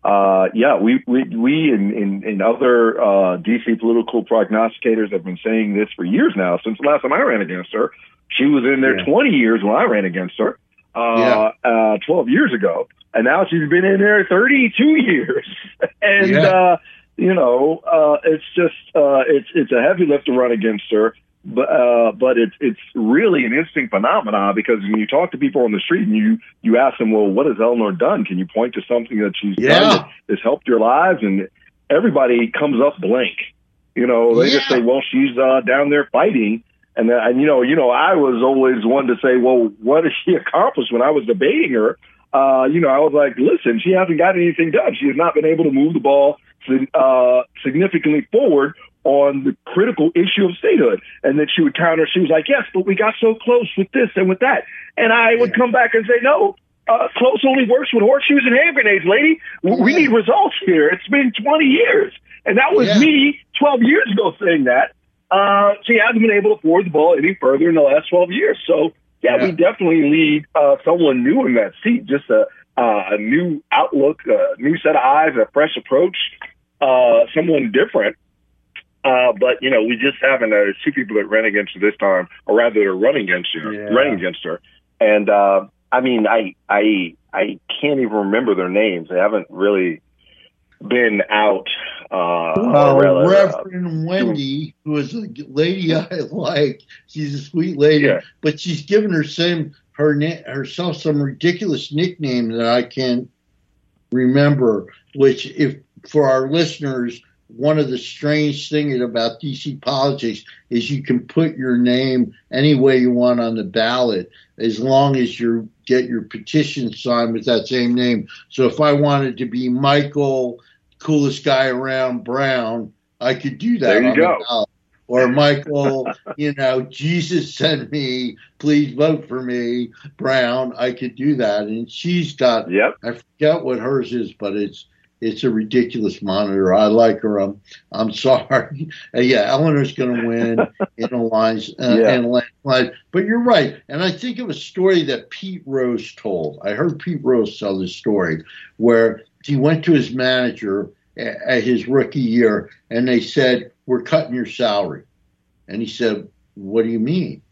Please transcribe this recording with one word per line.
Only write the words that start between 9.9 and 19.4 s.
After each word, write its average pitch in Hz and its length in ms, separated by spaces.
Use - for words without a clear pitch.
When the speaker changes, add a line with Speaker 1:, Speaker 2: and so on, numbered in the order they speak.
Speaker 1:
against 92 340
her, - 200
uh, 117 220
Speaker 2:
Yeah. 123 60
Speaker 1:
uh, 110 360
twelve 147 220
years 175 240
ago. 90 360
And 117 100
now 165 240
she's 165 200
been 175 160
in 196 140
there 208 300
thirty-two 262 680
years. 247 500
<laughs> - 220
And, 202 280
Speaker 2:
Yeah. 196 120
Speaker 1:
uh, 180 340
you 185 180
know, 143 500
uh, 156 400
it's 156 200
just, 175 200
uh, 139 320
it's, 139 280